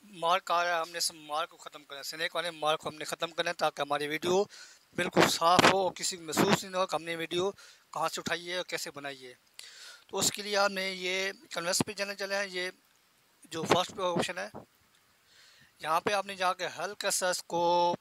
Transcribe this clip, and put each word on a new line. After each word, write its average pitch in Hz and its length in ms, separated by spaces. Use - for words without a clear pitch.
मार्क 180 460
आ 175 120
रहा 175 120
है, 165 80
हमने 170 160
इस 165 160
मार्क 151 360
को 165 60
ख़त्म 156 240
करना 143 160
है। 139 80
स्नेक 165 320
वाले 165 160
मार्क 156 280
को 156 100
हमने 151 140
ख़त्म 165 240
करना 165 220
है, 175 40
ताकि 151 280
हमारी 143 240
वीडियो 180 420
बिल्कुल 175 280
साफ़ 175 400
हो 190 180
और 175 120
किसी - 200
को 170 60
महसूस 175 420
नहीं 185 100
हो 185 120
कि 160 100
हमने 165 200
वीडियो 175 340
कहाँ 156 140
से 175 120
उठाई 175 240
है 175 140
और 170 120
कैसे 165 200
बनाई 139 260
है। 127 200
तो 196 80
उसके 202 240
लिए 202 140
आपने 196 360
ये 185 400
canvas 175 280
पे 214 120
जाना, 202 200
चले 196 200
हैं, 196 120
ये 185 260
जो 160 120
first - 360
ऑप्शन 180 380
है, 202 120
यहाँ 160 200
पे 208 120
आपने 196 240
जाके 180 280
हल्का 180 360
सा 180 200
इसको, 175 720